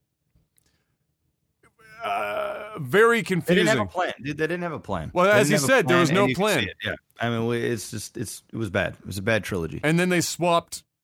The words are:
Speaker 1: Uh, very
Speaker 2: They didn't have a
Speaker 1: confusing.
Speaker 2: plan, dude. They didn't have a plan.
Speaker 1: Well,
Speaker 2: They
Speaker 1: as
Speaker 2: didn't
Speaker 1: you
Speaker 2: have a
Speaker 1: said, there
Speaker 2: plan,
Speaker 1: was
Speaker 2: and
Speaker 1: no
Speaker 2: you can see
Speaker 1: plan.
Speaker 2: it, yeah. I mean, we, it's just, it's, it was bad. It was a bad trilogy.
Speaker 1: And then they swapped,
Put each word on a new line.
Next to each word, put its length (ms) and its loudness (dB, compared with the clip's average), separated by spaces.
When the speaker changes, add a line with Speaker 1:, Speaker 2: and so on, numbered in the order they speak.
Speaker 1:
Uh, 760 -6
very 440 4
Speaker 2:
They 80 -6
didn't 260 2
have 120 2
a 20 0
Speaker 1:
confusing. 80 -4
Speaker 2:
plan, 240 -4
dude. 160 -8
They 80 -2
didn't 160 -4
have 100 -6
a 60 -8
plan. 340 -6
Speaker 1:
Well, 140 4
Speaker 2:
They 60 6
Speaker 1:
as 160 6
Speaker 2:
didn't 20 2
Speaker 1:
you 40 4
Speaker 2:
have 80 2
a 40 0
Speaker 1:
said, 220 4
there 80 4
Speaker 2:
plan, 40 6
Speaker 1:
was 100 4
Speaker 2:
and 60 2
Speaker 1:
no 100 4
Speaker 2:
you 80 0
can 120 0
see 80 2
Speaker 1:
plan. 100 2
Speaker 2:
it, 200 -8
yeah. 100 -4
I 100 0
mean, 160 -2
we, 120 0
it's 320 -4
just, 260 -12
it's, 260 -10
it 40 -10
was 140 -4
bad. 300 0
It 60 -20
was 120 -8
a 40 -6
bad 200 0
trilogy. 400 -6
Speaker 1:
And 160 2
then 100 2
they 120 2
swapped, 640 -2